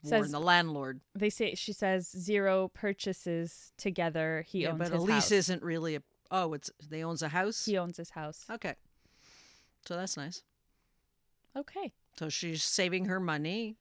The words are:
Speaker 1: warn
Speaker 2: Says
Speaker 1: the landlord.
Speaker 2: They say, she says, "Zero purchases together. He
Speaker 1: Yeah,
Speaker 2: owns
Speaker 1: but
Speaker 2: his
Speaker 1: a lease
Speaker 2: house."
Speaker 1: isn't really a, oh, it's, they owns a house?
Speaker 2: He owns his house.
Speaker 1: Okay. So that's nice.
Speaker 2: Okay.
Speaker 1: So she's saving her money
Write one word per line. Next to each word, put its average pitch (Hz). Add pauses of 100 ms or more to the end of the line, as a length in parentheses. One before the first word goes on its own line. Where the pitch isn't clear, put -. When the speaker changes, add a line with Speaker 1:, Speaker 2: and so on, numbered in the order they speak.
Speaker 1:
warn 208
Speaker 2:
Says 143
Speaker 1:
the 147
landlord. 156 (160)
Speaker 2:
They 208
say, -
she -
says, 190
"Zero 190
purchases 180
together. 160
He 180
Speaker 1:
Yeah, 160
Speaker 2:
owns 160
Speaker 1:
but 170
Speaker 2:
his 170
Speaker 1:
a -
lease 208
Speaker 2:
house." -
Speaker 1:
isn't 185
really 165
a, 139 (260)
oh, 175
it's, 143 (200)
they 156
owns 165
a 151
house? 190
Speaker 2:
He 208
owns 175
his 170
house. 156
Speaker 1:
Okay. 214 (1120)
So 175
that's 180
nice. 147 (1120)
Speaker 2:
Okay. 285 (260)
Speaker 1:
So 156
she's 160
saving 185
her 190
money 180